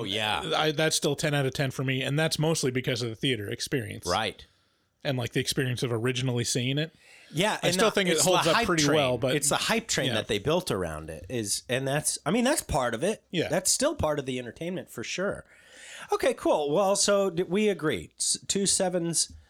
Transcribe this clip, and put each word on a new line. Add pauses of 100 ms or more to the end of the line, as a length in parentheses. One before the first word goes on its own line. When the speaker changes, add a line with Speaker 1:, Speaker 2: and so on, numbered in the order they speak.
Speaker 1:
oh,
yeah.
Speaker 2:
I,
that's
still
ten
out
of
ten
for
me,
and
that's
mostly
because
of
the
theater
experience.
Speaker 1:
Right. (600)
Speaker 2:
And,
like,
the
experience
of
originally
seeing
it. (380)
Speaker 1:
Yeah,
Speaker 2:
I
Speaker 1:
and
Speaker 2:
still
Speaker 1:
the,
Speaker 2:
think
it
Speaker 1:
it's
Speaker 2:
holds
Speaker 1:
the
Speaker 2:
up
Speaker 1:
hype
Speaker 2:
pretty
Speaker 1:
train.
Speaker 2:
well,
but
Speaker 1:
It's
the
hype
train
Speaker 2:
yeah.
Speaker 1:
that
they
built
around
it
is,
and
that's,
I
mean,
that's
part
of
it.
Speaker 2:
Yeah.
Speaker 1:
That's
still
part
of
the
entertainment
for
sure. (680)
Okay,
cool.
Well,
so
d-,
we
agree.
S-,
two
sevens (180)